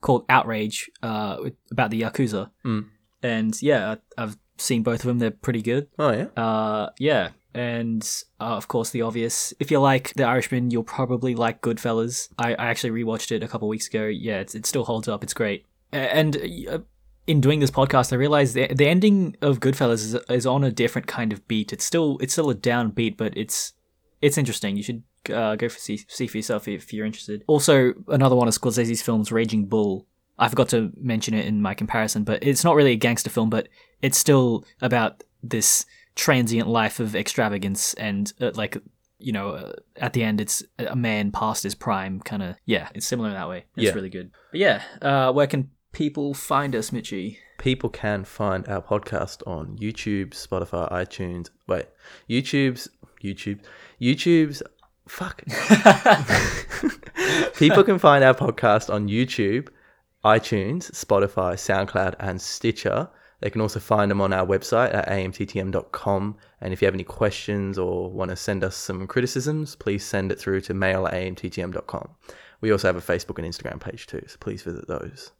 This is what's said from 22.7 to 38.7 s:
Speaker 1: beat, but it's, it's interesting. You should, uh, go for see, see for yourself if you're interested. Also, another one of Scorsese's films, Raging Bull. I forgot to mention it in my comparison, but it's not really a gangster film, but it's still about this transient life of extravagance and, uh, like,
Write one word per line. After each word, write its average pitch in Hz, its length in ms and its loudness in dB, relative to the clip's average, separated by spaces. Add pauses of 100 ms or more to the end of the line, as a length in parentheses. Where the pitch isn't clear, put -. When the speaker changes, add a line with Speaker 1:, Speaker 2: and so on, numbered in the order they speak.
Speaker 1:
beat, 110 260 -2
but 107 220 -4
it's, - 340 -6 (500)
it's 143 160 4
interesting. 110 380 -2
You 104 80 -4
should, 117 200 -8 (300)
uh, 110 220 0
go 117 140 -2
for - 100 -12
see, 107 300 -8
see - 180 -6
for 107 100 -6
yourself 107 300 -4
if 101 240 -8
you're 107 140 -6
interested. 107 420 -8
Also, 143 460 6 (160)
another 131 260 6
one 120 140 4
of 107 40 2
Scorsese's 117 480 0
films, 110 300 0
Raging 113 360 0
Bull. 104 380 0 (320)
I 113 120 4
forgot 131 200 2
to 113 280 0
mention 113 360 -2
it 107 120 0
in 107 160 0
my 98 120 0
comparison, 107 520 -2
but 107 180 -2
it's 139 220 2
not 170 100 6
really 143 160 8
a 117 60 2
gangster 117 320 0
film, 110 200 0
but 110 200 -2 (320)
it's 135 160 2
still 127 480 4 (160)
about 117 420 0 (180)
this 117 440 0 (300)
transient 117 520 2
life 113 320 2
of 110 160 -4
extravagance 101 800 -2
and, 202 480 -4
uh, 123 140 0
like, 107 220 -6 (420)